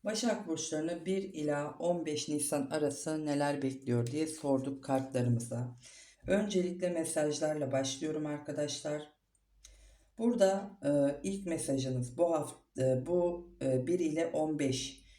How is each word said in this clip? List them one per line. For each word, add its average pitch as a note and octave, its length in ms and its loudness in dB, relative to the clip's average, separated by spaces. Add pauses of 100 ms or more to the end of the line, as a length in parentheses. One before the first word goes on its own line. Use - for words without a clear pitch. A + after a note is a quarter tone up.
Başak G#3 440 0
Burçlarını D#3+ 580 -2
bir F#3+ 160 0
ila D3 560 -4
on E3+ 280 0
beş D3+ 220 -4
Nisan D3 420 -2
arası D#3 560 -2
neler C#3+ 360 0
bekliyor B2 440 0
diye D3+ 200 0
sorduk C3+ 580 -2
kartlarımıza. B2 920 0 (480)
Öncelikle F#3 640 2
mesajlarla D3+ 840 0
başlıyorum D3+ 540 -2
arkadaşlar. D3 760 -4 (1160)
Burada, G#3+ 680 4
e, C#3+ 380 4
ilk G3 240 -4
mesajınız B2+ 720 -2
bu E3+ 160 4
hafta, - 480 -4
e, C3 240 4
bu, F3 420 0 (140)
e, C3 240 2
bir F3 120 2
ile D#3+ 280 2
on D#3 320 0
beş - 460 -2 (140)